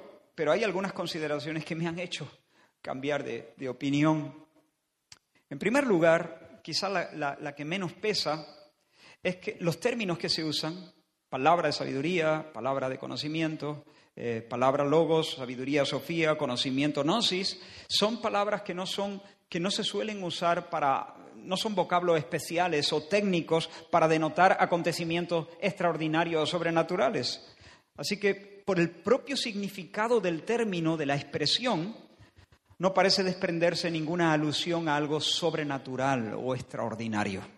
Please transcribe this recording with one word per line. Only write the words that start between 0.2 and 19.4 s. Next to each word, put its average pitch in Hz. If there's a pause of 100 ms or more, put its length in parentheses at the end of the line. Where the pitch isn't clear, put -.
pero 147
hay 196
algunas 190
consideraciones 156
que 170
me 165
han 170
hecho 160 (540)
cambiar 139
de, 120
de 131
opinión. 143 (1120)
En 143
primer 262
lugar, 170
quizá 190
la, 180
la, 147
la 147
que 147
menos 170
pesa 160 (760)
es 180
que -
los 170
términos 220
que 175
se 160
usan, 160 (380)
palabra 156
de 143
sabiduría, 156
palabra 131
de 131
conocimiento, 147 (280)
eh, 117
palabra 135
logos, 156
sabiduría, 131
sofía, 156
conocimiento, 139
gnosis, 190 (300)
son 220
palabras 208
que 185
no 180
son, 196 (260)